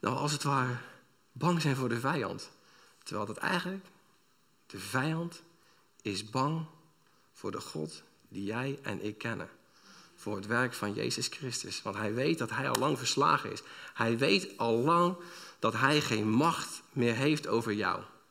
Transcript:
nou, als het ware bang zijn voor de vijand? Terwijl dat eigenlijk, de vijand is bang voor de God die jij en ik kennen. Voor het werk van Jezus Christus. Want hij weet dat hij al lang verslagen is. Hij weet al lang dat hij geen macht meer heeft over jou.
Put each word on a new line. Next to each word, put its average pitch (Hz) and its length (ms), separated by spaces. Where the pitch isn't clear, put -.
nou, 120 160
als 147 160
het 143 100
ware 127 340
bang 160 300
zijn 139 140
voor 127 120
de 117 120
vijand? 117 500
Terwijl 104 240
dat 107 100
eigenlijk, 185 500
de 101 120
vijand 147 640
is 104 280
bang 156 360
voor - 180
de - 100
God - 420
die 98 160
jij 127 380
en 98 220
ik 107 140
kennen. 113 300
Voor 107 200
het 98 100
werk 120 280
van 104 180
Jezus 113 360
Christus. - 540
Want 101 140
hij 107 180
weet 151 240
dat 113 120
hij 135 200
al 123 80
lang 127 200
verslagen 135 540
is. - 100
Hij 113 240
weet 175 400
al 117 200
lang 175 380
dat 113 160
hij 139 260
geen 107 280
macht 147 540
meer 120 220
heeft 147 320
over 113 260
jou. 95 300